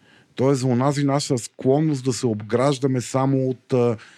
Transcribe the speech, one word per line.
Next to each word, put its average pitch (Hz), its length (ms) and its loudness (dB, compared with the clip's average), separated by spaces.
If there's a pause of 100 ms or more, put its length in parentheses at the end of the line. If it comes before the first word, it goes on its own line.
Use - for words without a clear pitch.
(340)
Тоест 131 260 2
за 127 60 -2
онази 131 380 0
наша 139 340 0
склонност 139 640 0
да 131 80 0
се - 140 -4
обграждаме 123 720 0
само 131 480 0
от, 127 240 -8
а, 120 240 2 (220)